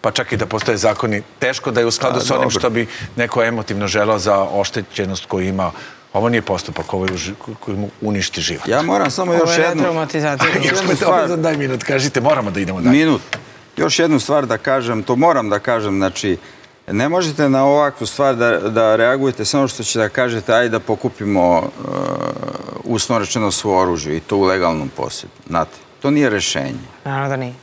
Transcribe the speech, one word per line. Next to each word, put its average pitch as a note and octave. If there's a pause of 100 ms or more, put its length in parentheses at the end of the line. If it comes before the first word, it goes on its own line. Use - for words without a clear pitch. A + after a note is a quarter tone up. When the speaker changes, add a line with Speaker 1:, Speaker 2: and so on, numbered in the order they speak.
Speaker 1:
pa A2
čak B2
i B2
da G#2+
postoje G#2+
zakoni, G#2 (160)
teško C3+
da A#2
je A#2
u A#2
skladu B2+
Speaker 2:
A, B2
Speaker 1:
sa A#2+
onim C3
Speaker 2:
dobro. B2+
Speaker 1:
što B2
bi A2+ (300)
neko A#2+
emotivno G#2+
želeo G#2
za G2
oštećenost F#2+
koju F#2+
ima. F#2+ (420)
Ovo G#2+
nije A#2
postupak, F2
ovo F#2+
je F#2
uži-, F2+
ko-, -
koji G2
mu G2+ (120)
uništi G2+
život. D#2+
Speaker 2:
Ja B2+
moram E3
samo F3+
Speaker 3:
Ovo E3+
Speaker 2:
još E3
Speaker 3:
je E3
Speaker 2:
jednu E3+
Speaker 3:
retraumatizacija. D3+
Speaker 1:
<laughs> -
Još C#3
Speaker 2:
jednu F#3+
Speaker 1:
me F#3
Speaker 2:
stvar. F3
Speaker 1:
dobro, E3
daj D#3+
minut, C3
kažite, C3+
moramo B2
da F#2
idemo F#2
dalje. B2
Speaker 2:
Minut. D3+ (540)
Još D#3+
jednu D#3
stvar D3
da A2+
kažem, A#2+
to A#2+
moram C3
da G#2
kažem, G#2+
znači, F#2+ (500)
ne A2
možete D#3
na C3+
ovakvu C#3+
stvar C3+
da, A#2
da A2
reagujete B2
samo C#3
što -
će A2
da G#2+
kažete, A#2+
"Ajde A#2+
da A2+
pokupimo, G2+
e, - (960)
uslovno A#2
rečeno, G#2
svo F#2
oružje E2
i D#2+
to -
u G2+
legalnom F2
posedu." - (140)
Znate, E2 (320)
to C#3
nije C#3+
rešenje. D2+ (300)
Speaker 3:
Naravno C#3
da C3+
nije. B2+